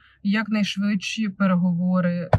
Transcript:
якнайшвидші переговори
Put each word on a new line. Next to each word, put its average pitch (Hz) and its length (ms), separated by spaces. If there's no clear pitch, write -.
якнайшвидші 208 1040
переговори 180 1120